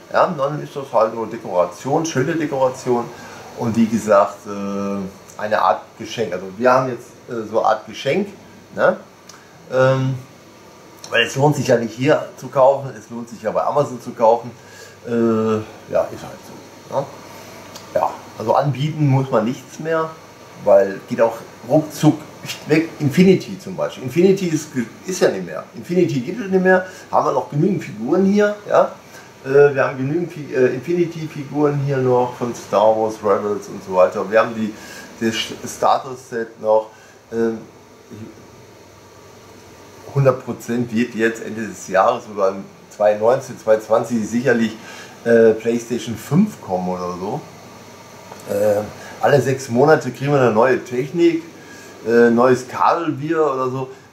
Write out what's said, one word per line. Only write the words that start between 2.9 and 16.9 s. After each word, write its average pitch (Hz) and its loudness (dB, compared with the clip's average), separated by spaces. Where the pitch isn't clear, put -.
und 113 -2
wie 113 4
gesagt, 104 2
äh, 101 -8
eine 104 -2
Art - 2
Geschenk. 110 -6
Also 92 -8
wir 123 4
haben 131 2
jetzt, 120 -10
äh, 113 -8
so 107 0
eine - 2
Art - 0
Geschenk, 147 -4
ne? 151 2
Ähm, 131 2
weil 113 2
es - -8
lohnt 139 4
sich 127 -4
ja 123 4
nicht 113 -4
hier 139 0
zu 131 -14
kaufen, 135 2
es 104 -20
lohnt 117 -12
sich 98 -18
ja 104 -2
bei 87 0
Amazon 123 -2
zu 123 -14
kaufen. 117 2
Äh, 120 -8
ja, - 0
ist - -14
halt - -16
so. - -14